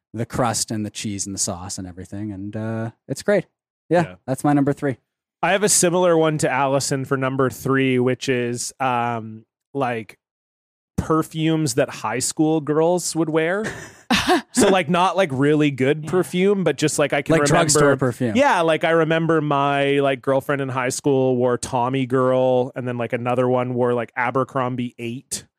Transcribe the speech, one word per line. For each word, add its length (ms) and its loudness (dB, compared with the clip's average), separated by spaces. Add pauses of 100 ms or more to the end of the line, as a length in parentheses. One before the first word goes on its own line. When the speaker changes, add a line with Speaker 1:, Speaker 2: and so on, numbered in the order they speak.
(140)
Speaker 1:
the 120 -6
crust 440 -2
and 160 -4
the 40 -10
cheese 360 -8
and 80 -10
the 40 -8
sauce 400 -6
and 80 -12
everything, 460 -12
and, 240 -12
uh, 340 -6 (180)
it's 140 -8
great. 240 0 (440)
Yeah, 120 4
Speaker 2:
Yeah. 120 -6 (120)
Speaker 1:
that's 180 -4
my 100 4
number 180 2
three. 240 -4 (460)
Speaker 2:
I 100 2
have 100 2
a 60 2
similar 480 2
one 220 2
to 120 0
Allison 540 0
for 140 0
number 320 0
three, 480 0
which 300 0
is, 520 -2
um, 640 -4 (300)
like, 440 -6 (800)
perfumes 760 0
that 160 0
high 280 -6
school 420 0
girls 560 0
would 140 0
wear. 400 0
Speaker 1:
<laughs> 40 -12 (800)
Speaker 2:
So, 160 4
like, 200 2
not, 280 2
like, 160 2
really 380 2
good 340 0
Speaker 3:
Yeah. 60 -10
Speaker 2:
perfume, 540 2
but 140 0
just, 200 0
like, 140 0
I 100 0
can 120 2
Speaker 1:
Like 100 4
drugstore 380 4
Speaker 2:
remember 240 4
Speaker 1:
perfume. 300 -2
Speaker 2:
Yeah, 260 4
like, 220 2
I 60 2
remember 520 2
my, 580 2
like, 220 0
girlfriend 400 0
in 80 -4
high 180 -2
school 480 2
wore 220 2
Tommy 480 -2
Girl, 680 2
and 140 -8
then, 80 -6
like, 160 -4
another 360 0
one 260 0
wore, 180 2
like, 240 -4
Abercrombie 840 -2
eight. 460 -10 (140)